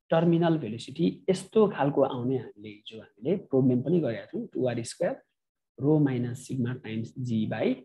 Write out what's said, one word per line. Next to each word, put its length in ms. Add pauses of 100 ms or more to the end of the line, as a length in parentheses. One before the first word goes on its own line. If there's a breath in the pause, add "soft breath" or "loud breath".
terminal 480
velocity 720
यस्तो 380
खालको 340
आउने 360
हामीले 320
हिजो 320
हामीले 360
problem 440
पनि 180
गरेका 260
थियौँ, 220
two 200
r 160
square 380 (580)
rho 200
minus 480
sigma 260
times 460
जी 280
by 380